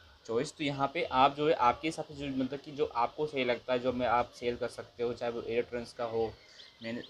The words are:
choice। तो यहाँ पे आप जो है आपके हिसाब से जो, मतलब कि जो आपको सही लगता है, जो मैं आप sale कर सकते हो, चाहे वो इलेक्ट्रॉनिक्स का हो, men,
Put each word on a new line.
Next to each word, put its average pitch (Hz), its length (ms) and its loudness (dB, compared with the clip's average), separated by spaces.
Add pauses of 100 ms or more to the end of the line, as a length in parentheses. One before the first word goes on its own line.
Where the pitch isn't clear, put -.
(260)
choice। 120 300 -2
तो 160 80 -4
यहाँ 139 300 0
पे 170 100 -2
आप 135 320 6
जो 147 120 2
है 165 60 6
आपके 120 340 4
हिसाब 160 160 -4
से 151 100 -16
जो, 143 120 -6 (100)
मतलब 131 220 -2
कि 151 140 -14
जो 143 140 0
आपको 120 400 0
सही 143 180 -2
लगता 120 280 0
है, 127 60 4
जो 123 140 0
मैं 123 140 0
आप 120 300 2
sale 120 200 -2
कर 120 120 -4
सकते 120 340 -10
हो, 120 100 0
चाहे 120 200 -4
वो 117 100 -6
इलेक्ट्रॉनिक्स 117 500 -4
का 120 120 -6
हो, 113 280 0 (500)
men, 113 140 -6 (140)